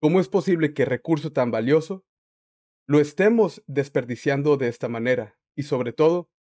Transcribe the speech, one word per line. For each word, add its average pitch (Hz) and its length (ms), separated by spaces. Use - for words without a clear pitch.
¿Cómo 160 180
es 180 80
posible 165 460
que 135 120
recurso 143 460
tan 123 200
valioso 147 520
lo 143 120
estemos 196 680
desperdiciando 139 880
de 131 120
esta 117 200
manera? 117 480
Y 143 80
sobre 123 300
todo 170 360